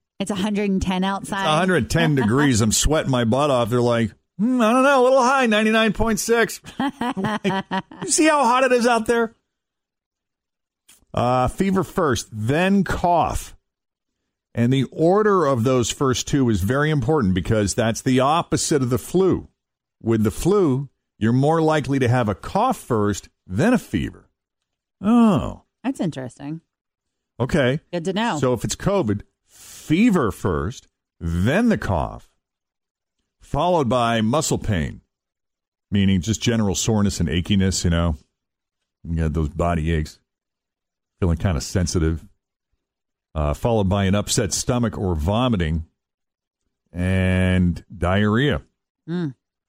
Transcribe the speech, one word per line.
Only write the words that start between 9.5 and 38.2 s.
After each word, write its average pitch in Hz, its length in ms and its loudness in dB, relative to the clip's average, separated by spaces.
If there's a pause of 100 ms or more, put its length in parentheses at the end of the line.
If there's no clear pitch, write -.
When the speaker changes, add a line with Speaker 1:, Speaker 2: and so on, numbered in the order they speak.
Speaker 2:
Uh, 127 340 0
fever 190 360 -2
first, 143 480 -2
then 160 520 0
cough. 156 720 -2 (1000)
And 120 180 0
the 135 200 2
order 190 540 2
of 135 180 0
those 127 260 2
first - 380 -2
two 131 220 2
is 104 120 0
very 135 280 0
important 139 440 0
because 101 400 0
that's 113 280 -2
the 127 180 0
opposite 151 640 0
of 123 80 -2
the 123 80 0
flu. 175 500 -2 (540)
With 110 220 0
the 107 80 2
flu, 151 580 0 (280)
you're 110 140 2
more 147 300 2
likely 147 380 0
to 127 100 2
have 123 180 2
a 101 80 -2
cough 226 420 -2
first, 104 520 -2 (180)
then 139 260 0
a 240 40 4
fever. - 520 -8 (720)
Oh. 190 640 2 (200)
Speaker 1:
That's 269 180 -4
interesting. 143 600 -8 (800)
Speaker 2:
Okay. 135 400 0 (140)
Speaker 1:
Good 170 120 -6
to 185 80 -2
know. 208 260 -2
Speaker 2:
So 131 140 2
if 113 120 -4
it's 110 100 -6
covid, 170 460 -2 (260)
fever 175 840 0
first, 87 560 -4 (320)
then 104 500 0
the 185 80 2
cough, 62 520 -4 (1120)
followed 160 480 0
by 117 340 0
muscle 131 360 0
pain, 78 420 -4 (920)
meaning 98 320 2
just 104 200 -2
general 110 340 0
soreness 104 460 0
and 85 80 -2
achiness, 95 560 0
you 92 40 0
know. 85 280 0 (840)